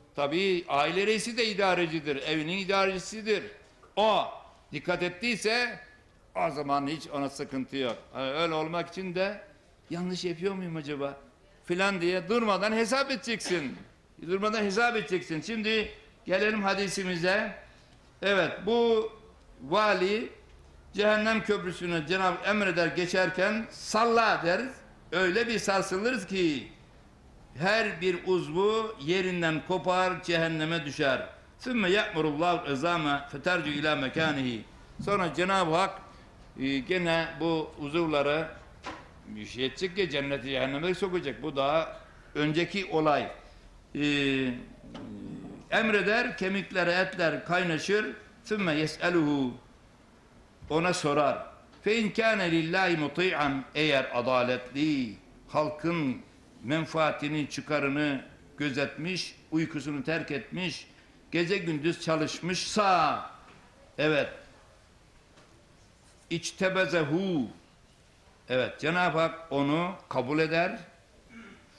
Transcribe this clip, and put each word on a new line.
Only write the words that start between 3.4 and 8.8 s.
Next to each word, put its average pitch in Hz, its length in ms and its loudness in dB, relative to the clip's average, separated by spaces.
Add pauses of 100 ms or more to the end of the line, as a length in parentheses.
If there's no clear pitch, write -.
O 202 300 4 (460)
dikkat 170 320 -2
ettiyse 220 760 -2 (560)
o 175 160 0
zaman 139 360 0
hiç 151 200 -6
ona 139 220 -4
sıkıntı 135 480 -6
yok. 123 200 0 (180)
Yani 131 160 -4
öyle 160 220 0
olmak 160 360 -2